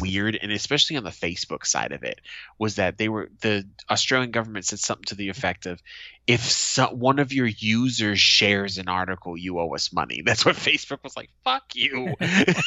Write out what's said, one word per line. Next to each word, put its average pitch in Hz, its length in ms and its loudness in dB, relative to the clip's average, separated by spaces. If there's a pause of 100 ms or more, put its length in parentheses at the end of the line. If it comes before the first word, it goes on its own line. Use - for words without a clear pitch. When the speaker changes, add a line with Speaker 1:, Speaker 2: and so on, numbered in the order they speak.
Speaker 1:
weird, 101 400 0
and 104 100 -4
especially 143 460 0
on 117 60 -4
the 82 80 -8
Facebook - 560 -6
side 58 240 -2
of 67 120 -10
it, - 160 -8 (380)
was 107 180 0
that 92 220 0
they 110 120 0
were, 107 200 -4 (120)
the 101 240 2 (260)
Australian 123 400 2
government 110 340 -4
said 104 140 -4
something - 260 -4
to 104 100 -6
the 98 140 -4
effect 92 380 -4
of, 87 120 -8 (460)
"If 120 160 4
so-, - 500 2
one 127 280 4
of 135 120 0
your 131 140 2
users 110 760 2
shares 98 600 4
an 92 100 -6
article, 90 480 -2
you 87 220 -4
owe 82 160 0
us - 180 -4
money." 62 280 -2
<laughs> 85 40 -6
That's 110 200 2
what 170 100 6
Facebook - 480 -2
was 135 120 -16
like, - 140 -12 (140)
"Fuck 262 320 -4
you." 127 440 -2
Speaker 2:
<laughs> - 20 -2 (460)